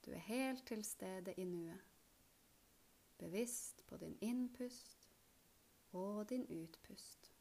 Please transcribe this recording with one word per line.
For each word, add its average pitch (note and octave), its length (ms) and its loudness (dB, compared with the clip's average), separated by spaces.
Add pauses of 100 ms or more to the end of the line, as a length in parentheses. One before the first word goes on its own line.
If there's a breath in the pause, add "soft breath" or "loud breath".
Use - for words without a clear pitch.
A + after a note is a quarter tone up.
Du - 160 -6
er E3+ 100 -4
helt B3+ 400 4
til A3 160 0
stede F#3 540 -2
i F#3 80 2
nuet, F3 400 0 (1400)
bevisst G3 640 0
på - 140 -6
din D#3+ 240 -4
innpust B3 840 0 (880)
og G3+ 400 2
din B3+ 160 2
utpust. - 840 -6 (100)